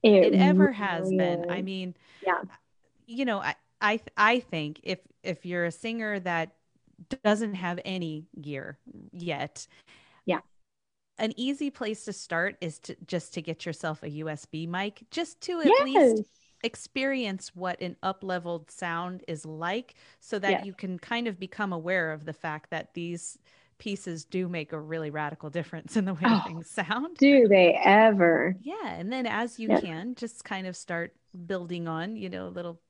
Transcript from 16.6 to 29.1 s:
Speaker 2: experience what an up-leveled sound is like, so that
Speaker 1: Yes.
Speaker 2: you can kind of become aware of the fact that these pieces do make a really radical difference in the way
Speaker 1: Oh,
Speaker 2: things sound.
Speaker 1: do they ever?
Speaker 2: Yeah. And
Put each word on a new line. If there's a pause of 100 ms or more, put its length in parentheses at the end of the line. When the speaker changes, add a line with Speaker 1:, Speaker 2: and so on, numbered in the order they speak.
Speaker 2:
experience
what
an
up-leveled
sound
is
like, (260)
so
that
Speaker 1:
Yes.
Speaker 2:
you
can
kind
of
become
aware
of
the
fact
that
these (400)
pieces
do
make
a
really
radical
difference
in
the
way
Speaker 1:
Oh,
Speaker 2:
things
sound.
Speaker 1:
do
they
ever?
Speaker 2:
Yeah.
And